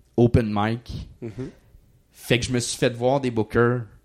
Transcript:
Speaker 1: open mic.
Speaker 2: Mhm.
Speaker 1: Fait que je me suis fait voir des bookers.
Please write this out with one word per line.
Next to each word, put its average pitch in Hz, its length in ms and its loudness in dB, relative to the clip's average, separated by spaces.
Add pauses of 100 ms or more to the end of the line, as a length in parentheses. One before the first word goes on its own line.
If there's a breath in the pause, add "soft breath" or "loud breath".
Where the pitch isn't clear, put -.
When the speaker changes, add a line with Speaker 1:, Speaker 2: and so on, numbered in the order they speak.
(160)
Speaker 1:
open 120 380 4
mic. 110 560 -4 (140)
Speaker 2:
Mhm. 120 260 -10 (640)
Speaker 1:
Fait - 280 -2
que 113 60 -6
je 110 80 -4
me 123 60 2
suis - 180 -6
fait 123 160 0
voir 127 260 0
des 127 120 -2
bookers. 117 500 2 (240)